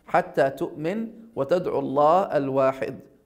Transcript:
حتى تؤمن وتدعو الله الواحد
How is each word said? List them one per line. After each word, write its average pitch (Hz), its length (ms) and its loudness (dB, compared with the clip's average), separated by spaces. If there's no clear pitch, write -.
حتى - 440 0
تؤمن 175 580 -6
وتدعو 135 420 -2
الله 143 440 4
الواحد 135 760 0